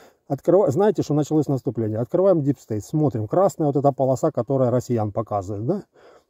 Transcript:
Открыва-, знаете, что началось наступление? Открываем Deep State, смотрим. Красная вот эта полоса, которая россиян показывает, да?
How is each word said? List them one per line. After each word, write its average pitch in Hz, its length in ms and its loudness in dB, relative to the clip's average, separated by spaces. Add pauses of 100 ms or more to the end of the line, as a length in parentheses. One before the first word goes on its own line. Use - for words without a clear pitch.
(260)
Открыва-, 175 440 2
знаете, 180 320 2
что 147 120 -2
началось 151 320 0
наступление? 117 520 -2
Открываем 170 420 2
Deep 135 180 -2
State, 107 220 -8
смотрим. 123 480 -2
Красная 175 400 0
вот 143 80 0
эта 139 160 4
полоса, 135 400 0
которая 131 400 0
россиян 113 400 -2
показывает, 104 520 -6
да? 180 200 -4 (460)